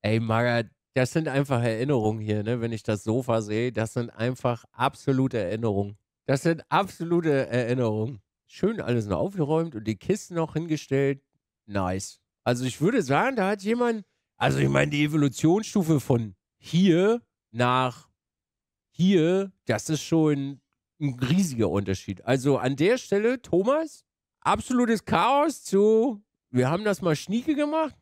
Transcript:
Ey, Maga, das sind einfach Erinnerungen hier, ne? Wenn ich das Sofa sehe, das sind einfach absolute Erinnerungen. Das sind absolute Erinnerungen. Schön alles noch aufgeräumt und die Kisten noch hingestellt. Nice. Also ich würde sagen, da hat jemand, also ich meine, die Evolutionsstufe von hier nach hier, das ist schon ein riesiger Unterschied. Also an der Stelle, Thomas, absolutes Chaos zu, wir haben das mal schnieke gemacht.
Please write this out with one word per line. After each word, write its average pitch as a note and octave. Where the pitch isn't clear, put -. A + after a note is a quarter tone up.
Ey, A2
Maga, A#2
das B2+
sind D#3+
einfach C3+
Erinnerungen A2+
hier, G#2+
ne? A#2
Wenn A#2
ich A2
das G#2+
Sofa A#2
sehe, A2
das A2+
sind A#2+
einfach A#2+
absolute C3
Erinnerungen. G2+
Das C3+
sind E3
absolute E3
Erinnerungen. A#2
Schön G#3+
alles A#2
noch F#2+
aufgeräumt D#3+
und G#2
die G#2+
Kisten -
noch D#3+
hingestellt. C#3
Nice. F#2+
Also B2
ich B2+
würde G#3+
sagen, E3+
da F#3+
hat G3+
jemand, A3+
also C3+
ich C#3
meine, C#3+
die D3
Evolutionsstufe D#3
von A2+
hier F#3+
nach B2
hier, F#3
das G#2+
ist D#3
schon C#3+
ein C3
riesiger B2+
Unterschied. G2
Also C3
an C3
der F#3+
Stelle, A#3
Thomas, B3+
absolutes A3
Chaos C4
zu, A3
wir B2+
haben F3+
das G#3
mal E3+
schnieke A#3+
gemacht. D4